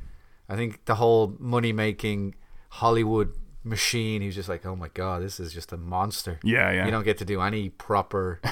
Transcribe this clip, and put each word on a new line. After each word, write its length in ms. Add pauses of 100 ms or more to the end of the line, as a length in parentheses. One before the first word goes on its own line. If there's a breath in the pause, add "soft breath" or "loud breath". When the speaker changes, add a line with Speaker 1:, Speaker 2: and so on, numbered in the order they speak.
(480 soft breath)
Speaker 1:
I 80
think 300
the 100
whole 440
money-making 960 (340)
Hollywood 640 (300)
machine, 580
he 60
was 80
just 140
like, 160
"Oh 100
my 180
God, 280
this 180
is 140
just 200
a 40
monster." 640
Speaker 2:
Yeah, 280
yeah. 140
Speaker 1:
You 60
don't 120
get 160
to 60
do 160
any 280
proper 720 (120)